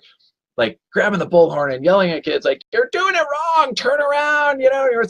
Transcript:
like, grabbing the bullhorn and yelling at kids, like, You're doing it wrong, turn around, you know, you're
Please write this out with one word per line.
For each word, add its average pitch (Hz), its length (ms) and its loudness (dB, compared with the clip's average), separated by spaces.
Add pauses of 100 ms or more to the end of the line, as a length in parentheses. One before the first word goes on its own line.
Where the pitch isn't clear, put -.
(560)
like, 113 220 -4 (140)
grabbing 202 260 0
the 160 100 -4
bullhorn 151 460 2
and 131 100 -6
yelling 185 260 4
at 160 140 -6
kids, 147 200 -2
like, 139 180 -2 (100)
You're 247 200 0
doing 381 220 0
it 330 120 0 (300)
wrong, 285 180 2
turn 277 260 -2
around, 294 600 0
you 262 100 4
know, 269 200 0
you're 233 200 0